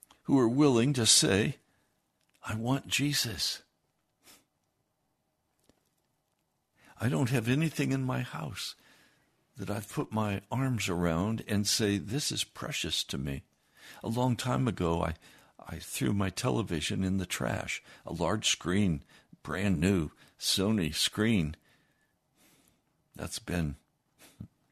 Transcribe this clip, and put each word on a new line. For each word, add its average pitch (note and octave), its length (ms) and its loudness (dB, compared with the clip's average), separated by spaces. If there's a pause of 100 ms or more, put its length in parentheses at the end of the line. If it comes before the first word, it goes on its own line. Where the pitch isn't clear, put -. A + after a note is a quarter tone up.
(240)
who C#3 160 4
are A#2 80 6
willing C3 460 6
to A#2+ 120 2
say, G#2+ 520 4 (840)
"I G#2 140 -6
want A#2+ 320 -2
Jesus." B2+ 760 -2 (3250)
I A2+ 120 0
don't C#3+ 220 2
have A#2 180 0
anything C#3+ 420 0
in C3 140 0
my B2+ 160 -2
house - 540 -8 (800)
that F#2+ 120 -8
I've G#2+ 220 -6
put - 220 -4
my G#2 360 0
arms B2+ 380 -2
around F2 640 0
and G2+ 180 0
say, G2+ 300 2
"This G2+ 340 -4
is - 140 -4
precious - 580 -6
to - 140 -8
me." C#2 260 -4 (580)
A - 60 -8
long A#2+ 300 0
time B2+ 320 0
ago, E2+ 340 0
I, E2 120 -2 (440)
I E2 200 -12
threw - 340 -2
my G2+ 160 0
television G2+ 720 -2
in F#2+ 140 0
the F#2 80 -2
trash, - 580 -4 (220)
a - 80 -8
large A2 340 0
screen, F2+ 560 2 (400)
brand F2+ 380 0
new F2+ 300 2 (280)
Sony G2 560 0
screen. G#2 600 0 (1600)
That's E2 220 -10
been, D#2+ 360 -4 (960)